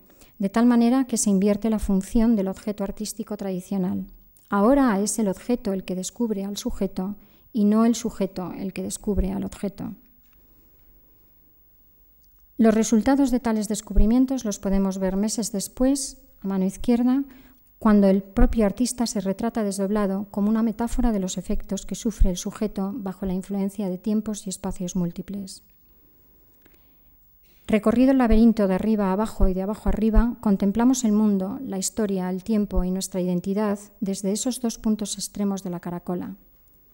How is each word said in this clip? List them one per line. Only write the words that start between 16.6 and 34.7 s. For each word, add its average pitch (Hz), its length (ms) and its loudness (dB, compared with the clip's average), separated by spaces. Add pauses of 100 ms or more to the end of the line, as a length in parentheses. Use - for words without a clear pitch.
izquierda, 247 580 0 (560)
cuando 208 280 6
el 196 160 4
propio 240 420 4
artista 233 400 -2
se 208 160 -4
retrata 214 420 -4
desdoblado 196 680 -2
como 208 180 0
una 220 140 2
metáfora 233 480 0
de 208 80 0
los 185 180 -4
efectos - 480 -4
que 190 100 -8
sufre 208 340 2
el 180 80 0
sujeto 202 580 -6
bajo 196 300 -8
la 185 80 -2
influencia 196 560 -4
de 180 80 -6
tiempos 214 500 -4
y - 20 -6
espacios 185 460 -8
múltiples. 190 680 -8 (2000)
Recorrido 226 440 4
el 269 80 4
laberinto 220 480 6
de 185 80 2
arriba 208 320 0
a 185 60 0
abajo 208 360 2
y 185 40 0
de 185 80 -2
abajo 202 280 -4
a - 20 4
arriba, 220 480 2
contemplamos 220 640 2
el 214 80 2
mundo, 208 500 0
la 202 160 -8
historia, 190 520 -2
el 185 140 -6
tiempo 208 400 0
y 180 80 -2
nuestra 190 280 -4
identidad 196 580 -2 (220)
desde 190 320 -2
esos 226 300 -4
dos 226 180 -4